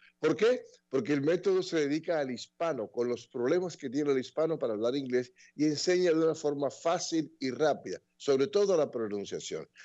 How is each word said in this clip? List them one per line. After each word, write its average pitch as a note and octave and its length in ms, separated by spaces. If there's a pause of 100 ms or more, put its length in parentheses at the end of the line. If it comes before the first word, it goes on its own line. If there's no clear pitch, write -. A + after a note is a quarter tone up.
(180)
¿Por D#3 160
qué? B3 320 (220)
Porque C#3 240
el C#3+ 80
método F3+ 420
se D#3+ 240
dedica D#3 320
al C3 140
hispano, B2+ 560
con A#2+ 200
los A#2+ 200
problemas D#3+ 480
que C#3+ 120
tiene C#3+ 220
el C3+ 80
hispano D3+ 400
para A#2+ 140
hablar A#2 240
inglés, B2+ 360 (220)
y D3 120
enseña F3+ 440
de D#3+ 60
una D#3+ 180
forma C#3+ 340
fácil E3 720
y C3 140
rápida, G2 480 (160)
sobre C3+ 320
todo G3 280
la C#3+ 140
pronunciación. G2 800 (160)